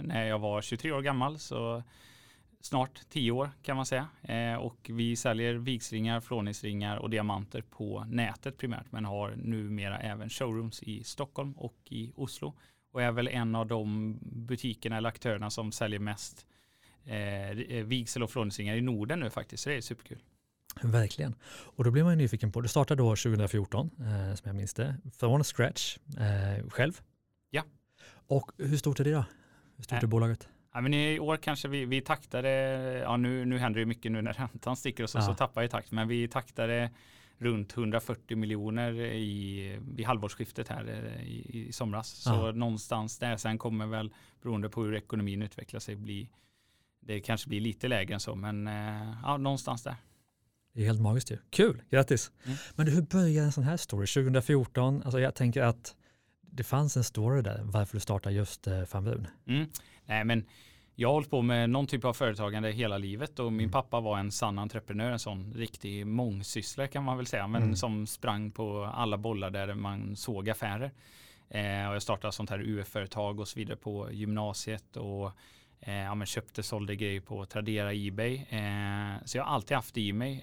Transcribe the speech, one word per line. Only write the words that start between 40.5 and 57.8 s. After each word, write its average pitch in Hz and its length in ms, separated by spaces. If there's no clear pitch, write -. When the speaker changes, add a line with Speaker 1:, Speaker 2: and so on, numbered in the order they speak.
Speaker 1:
här, 107 200
eh, 117 80
i, 117 440
i 120 40
somras. 110 360
Så - 220
Speaker 2:
Ja. 110 220
Speaker 1:
någonstans 113 680
där, 120 180
sen 113 200
kommer 110 280
väl, 110 280
beroende 107 280
på 117 140
hur 107 120
ekonomin 101 460
utvecklar 107 380
sig, 107 160
bli, 104 340
det 107 180
kanske 110 300
blir 104 120
lite 113 260
lägre 101 260
än 101 60
så, 107 160
men, 104 320
eh, 107 460
ja, 143 140
någonstans 135 460
där. 127 120
Speaker 2:
Det 117 80
är 104 40
helt 110 160
magiskt 110 300
ju. 107 60
Kul, 147 400
grattis. 135 420
Speaker 1:
Mm. 131 120
Speaker 2:
Men 156 120
hur 151 140
börjar 156 420
en 147 80
sån 139 120
här 156 140
story? 101 300
Tjugohundrafjorton, 131 960
alltså 127 160
jag 131 160
tänker 123 280
att 117 320
det - 220
fanns 139 340
en 123 60
story 120 380
där, 107 220
varför 104 340